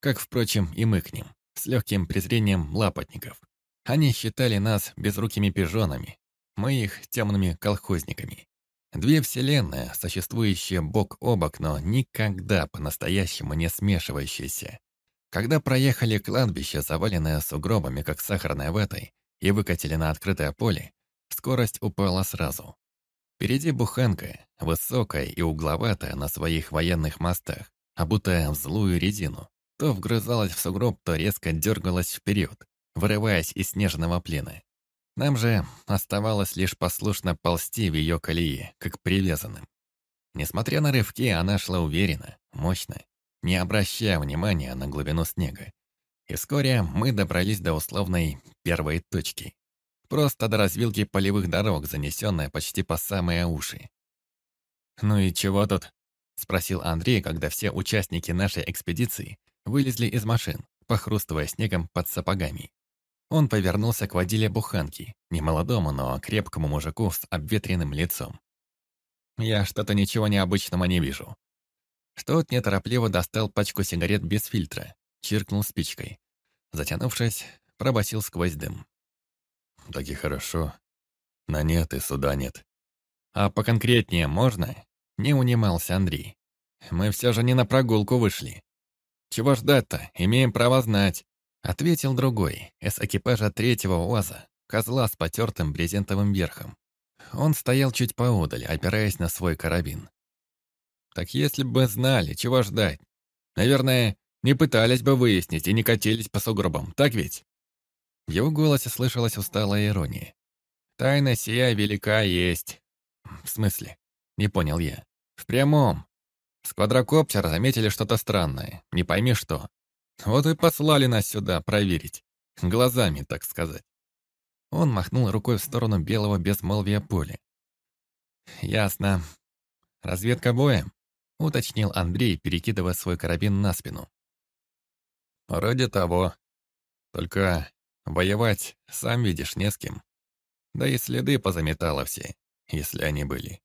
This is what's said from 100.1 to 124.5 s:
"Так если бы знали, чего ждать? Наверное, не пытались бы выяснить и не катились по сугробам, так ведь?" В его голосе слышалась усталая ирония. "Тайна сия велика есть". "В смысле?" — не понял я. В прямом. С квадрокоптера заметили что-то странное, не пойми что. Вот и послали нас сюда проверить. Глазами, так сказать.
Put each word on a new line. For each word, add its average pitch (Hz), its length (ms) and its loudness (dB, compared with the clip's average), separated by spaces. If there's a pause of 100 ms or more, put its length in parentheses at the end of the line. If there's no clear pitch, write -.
"Так 90 160 -6
если 139 300 -2
бы 127 240 2
знали, 117 480 0
чего 123 280 2
ждать? 101 380 0 (560)
Наверное, 127 640 4 (240)
не 131 100 4
пытались 123 480 4
бы 135 160 4
выяснить 95 500 2
и 95 60 2
не 113 100 4
катились 110 460 2
по 101 120 -2
сугробам, 87 520 -2
так 139 220 4
ведь?" - 280 -4 (840)
В 78 60 -8
его 117 180 2
голосе 147 400 4
слышалась 120 480 0
усталая 104 500 0
ирония. - 460 -2 (640)
"Тайна 135 360 4
сия 120 380 2
велика 104 480 2
есть". 90 640 0 (640)
"В - 40 -10
смысле?" — - 480 -2 (400)
не 104 120 0
понял 85 300 0
я. 76 280 -4 (300)
В - 100 -18
прямом. 131 580 4 (600)
С - 100 -8
квадрокоптера 113 720 4
заметили 110 400 2
что-то 110 300 0
странное, 80 640 -2 (100)
не 87 100 2
пойми 101 300 2
что. - 380 -2 (540)
Вот 131 220 4
и 160 80 2
послали 151 520 4
нас 113 200 2
сюда 92 340 -2
проверить. 95 640 0 (380)
Глазами, 107 600 2
так - 220 -8
сказать. 82 400 -6 (840)